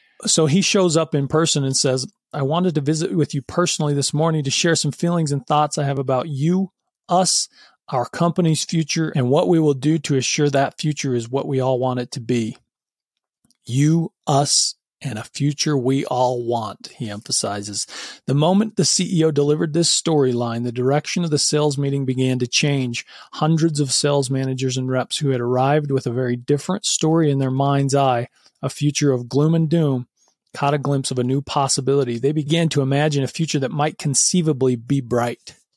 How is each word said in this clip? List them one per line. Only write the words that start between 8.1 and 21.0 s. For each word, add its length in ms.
future, 460
and 200
what 200
we 100
will 140
do 260
to 160
assure 340
that 300
future 340
is 160
what 180
we 120
all 180
want 220
it 120
to 100
be." 360
You, 460
us, 500
and 180
a 40
future 540
we 280
all 400
want, 520
he 120
emphasizes. 760
The 80
moment 440
the 80
C 340
E 60
O 60
delivered 420
this 160
storyline, 760
the 80
direction 520